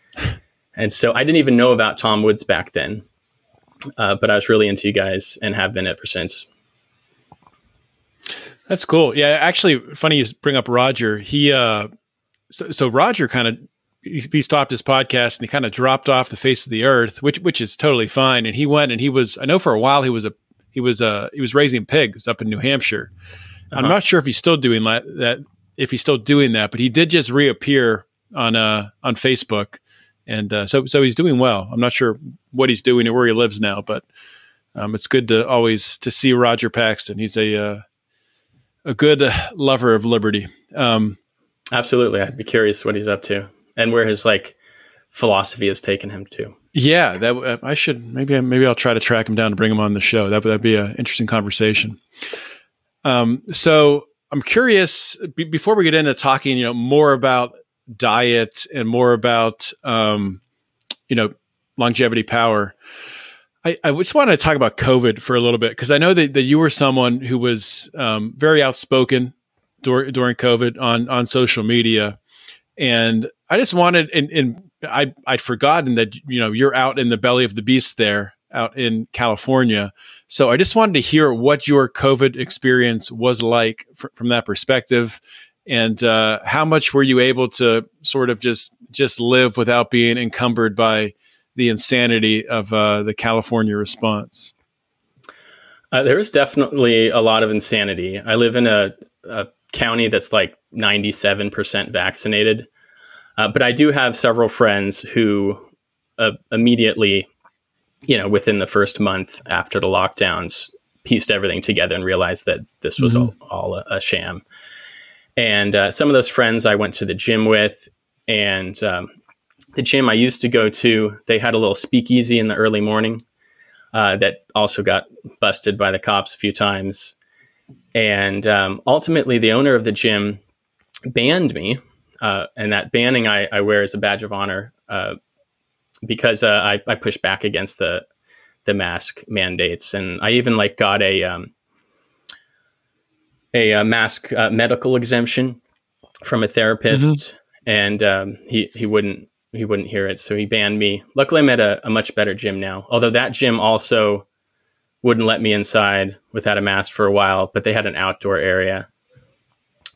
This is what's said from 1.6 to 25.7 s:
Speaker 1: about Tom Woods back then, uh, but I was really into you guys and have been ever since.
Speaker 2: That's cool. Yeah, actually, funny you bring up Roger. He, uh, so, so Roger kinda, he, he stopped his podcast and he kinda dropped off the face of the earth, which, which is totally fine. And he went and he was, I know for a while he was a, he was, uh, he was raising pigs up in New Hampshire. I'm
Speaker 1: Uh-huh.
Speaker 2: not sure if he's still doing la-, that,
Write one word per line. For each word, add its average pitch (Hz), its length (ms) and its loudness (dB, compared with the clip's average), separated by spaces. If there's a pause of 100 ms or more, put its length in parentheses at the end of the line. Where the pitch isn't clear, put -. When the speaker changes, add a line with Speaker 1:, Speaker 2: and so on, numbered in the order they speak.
Speaker 1:
about 110 260 0
Tom 107 240 0
Woods 107 220 2
back 90 280 -2
then, 85 300 -6 (960)
uh, 101 160 0
but 104 160 0
I 104 60 4
was 101 120 -2
really 107 200 4
into 101 180 -4
you 104 80 0
guys 98 480 -4
and 104 120 -4
have 101 180 -2
been 92 140 -4
ever - 200 -8
since. - 400 -6 (2250)
Speaker 2:
That's 190 160 -2
cool. 147 320 2
Yeah, 147 120 2
actually, 156 500 2 (160)
funny 156 220 0
you 123 100 2 (160)
bring 139 140 0
up 123 120 -2
Roger. 120 500 0
He, 143 340 0
uh, 110 360 0 (640)
so, - 200 -12
so 127 180 -2
Roger 160 400 0
kinda, 117 300 -2 (440)
he, 139 300 -10
he 151 100 2
stopped 143 280 0
his 120 120 -6
podcast 131 560 0
and 117 80 -10
he - 20 -8
kinda 127 220 -4
dropped 131 380 0
off 127 220 2
the 110 60 -14
face 135 300 -2
of - 40 -10
the 113 140 -2
earth, 123 380 2
which, 143 180 -2
which 175 200 -2
is 110 160 -8
totally 120 320 0
fine. 131 360 0
And 110 120 -6
he 143 100 -2
went 143 260 2
and 117 80 -4
he 139 80 0
was, 127 300 0
I 139 60 -10
know 165 140 2
for 143 140 0
a 110 60 0
while 139 240 2
he 127 80 -2
was 113 140 -2
a, 107 80 -6 (380)
he 135 100 -8
was, 120 200 0
uh, 107 320 -2
he 143 80 -10
was 120 140 -4
raising 127 320 2
pigs 131 400 -2
up 117 160 -4
in 110 60 -6
New 107 100 -4
Hampshire. 123 540 -2 (600)
I'm 131 120 -2
Speaker 1:
Uh-huh. 170 100 4
Speaker 2:
not 202 80 2
sure - 160 2
if 135 80 -2
he's 127 100 -2
still 170 200 2
doing 117 260 2
la-, 110 180 0 (160)
that, 123 220 -2 (380)